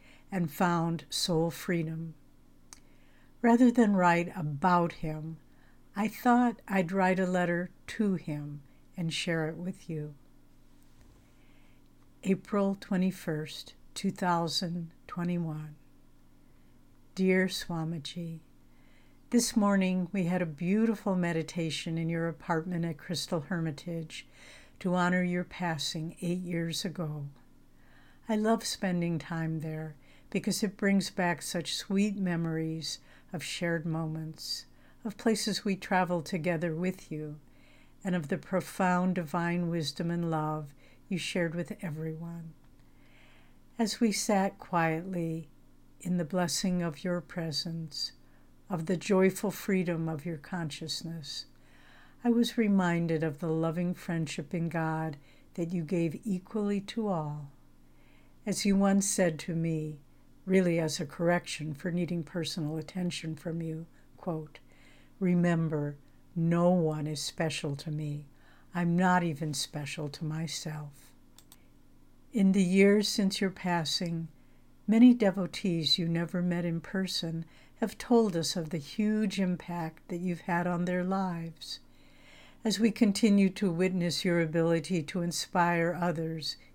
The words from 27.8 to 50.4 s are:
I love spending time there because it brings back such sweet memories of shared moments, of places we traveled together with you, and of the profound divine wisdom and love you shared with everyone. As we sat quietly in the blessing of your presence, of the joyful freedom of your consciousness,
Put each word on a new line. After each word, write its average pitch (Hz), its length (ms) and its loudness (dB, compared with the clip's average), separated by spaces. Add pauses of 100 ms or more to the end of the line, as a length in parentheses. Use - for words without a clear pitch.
I 220 80 2
love 220 300 2
spending 170 520 0
time 160 420 -4
there 156 360 -8 (320)
because - 340 -2
it 202 140 -2
brings 196 320 2
back 175 320 0
such - 340 -6
sweet 202 440 0
memories 160 800 -2 (340)
of 147 100 -6
shared 170 440 -2
moments, 160 800 -6 (360)
of 208 140 -8
places 214 480 0
we 196 100 2
traveled 180 520 0
together 165 480 0
with 180 360 -4
you, 151 280 -8 (680)
and 185 100 0
of 160 140 -2
the 190 80 -2
profound 180 800 0
divine 170 560 -2
wisdom 165 400 -2
and 170 200 0
love 156 360 -2 (420)
you 190 80 -2
shared 170 380 -2
with 175 260 -6
everyone. 160 720 -8 (1300)
As 220 220 0
we 220 120 4
sat 196 460 0
quietly 165 880 -2 (540)
in 180 160 0
the 170 60 0
blessing 180 580 0
of 165 200 -4
your 175 200 -2
presence, 165 880 -6 (560)
of 165 160 -4
the 175 140 -2
joyful 190 520 4
freedom 175 580 0
of 160 180 -6
your 165 100 -6
consciousness, 165 1120 -8 (760)